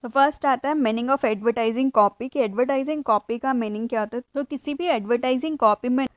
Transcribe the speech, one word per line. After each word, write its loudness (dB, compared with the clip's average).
तो -10
फर्स्ट 2
आता 2
है 2
meaning 0
of 2
advertising 0
copy, 2
कि -6
एडवर्टाइजिंग 0
कॉपी 0
का -2
मीनिंग -2
क्या -2
होता -4
है। -8
तो -4
किसी -6
भी -4
एडवर्टाइजिंग 0
कॉपी 2
में 0